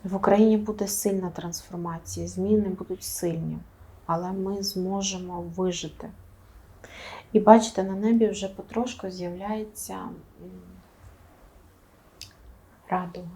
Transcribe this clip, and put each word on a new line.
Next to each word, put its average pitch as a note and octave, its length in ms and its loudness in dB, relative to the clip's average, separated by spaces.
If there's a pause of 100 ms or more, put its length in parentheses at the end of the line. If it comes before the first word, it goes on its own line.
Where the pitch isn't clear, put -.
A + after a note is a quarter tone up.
В F#3+ 100 -4
Україні G#3 420 8
буде G#3 320 -2
сильна G3 420 0
трансформація, E3+ 960 -8
зміни G3+ 420 2
будуть F#3 340 -6
сильні, E3 560 -4 (480)
але F3 260 -2
ми G3 300 -4
зможемо F#3 800 -4
вижити. F3 680 -4 (1200)
І G#3+ 80 6
бачите, G#3+ 420 8
на F#3+ 100 -2
небі A3 360 4
вже G3 200 -4
потрошку A3 640 -6
з'являється, F#3+ 840 -8
м, F#3 200 -10 (2750)
радуга. F3+ 480 -6